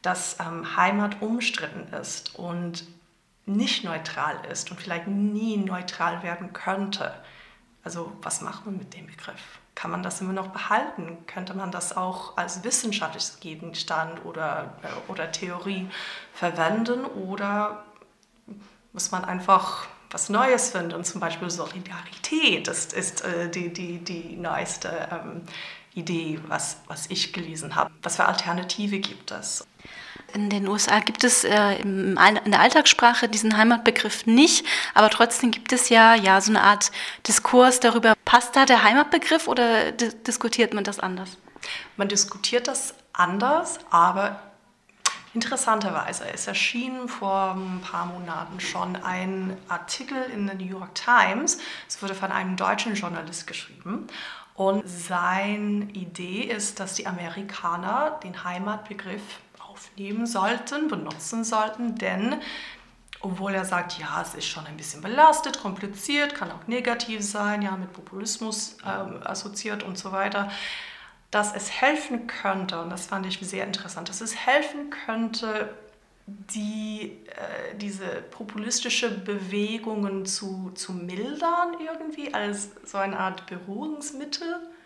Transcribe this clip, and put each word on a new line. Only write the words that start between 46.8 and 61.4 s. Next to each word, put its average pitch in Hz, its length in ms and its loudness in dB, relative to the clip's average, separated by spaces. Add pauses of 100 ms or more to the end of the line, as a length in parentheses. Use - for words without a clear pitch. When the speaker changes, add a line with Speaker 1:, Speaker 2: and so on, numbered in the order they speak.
Speaker 1:
vor 196 480 0
ein 185 240 -6
paar 175 260 -6
Monaten 180 540 -8
schon 180 340 -4
ein 185 640 -4 (100)
Artikel 254 560 -6 (100)
in 208 140 -4
der 196 80 -4
New 185 120 -8
York 185 280 -10
Times. 233 640 4 (300)
Es - 120 -8
wurde 190 140 -6
von 190 160 -6
einem 190 260 -2
deutschen 202 380 0
Journalist 170 540 -8
geschrieben. - 580 -10 (480)
Und 196 320 2
seine 196 1080 -2
Idee 180 500 -8
ist, 214 380 -6
dass 190 120 -8
die - 140 -6
Amerikaner 185 1160 -4
den 180 220 -12
Heimatbegriff 202 800 -8 (360)
aufnehmen 202 680 -8
sollten, 233 640 0
benutzen 190 560 -6